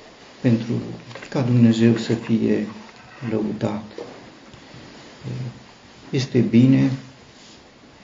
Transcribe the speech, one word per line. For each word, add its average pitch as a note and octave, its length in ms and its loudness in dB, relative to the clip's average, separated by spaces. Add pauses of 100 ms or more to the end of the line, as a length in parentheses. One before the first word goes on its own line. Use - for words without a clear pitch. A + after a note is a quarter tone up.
(400)
pentru A#2 320 0 (580)
ca D3+ 100 -4
Dumnezeu A#2 560 4
să - 180 -4
fie A2 520 0 (640)
lăudat. G#2+ 540 -4 (2250)
Este B2+ 280 -2
bine, C3 520 4 (1120)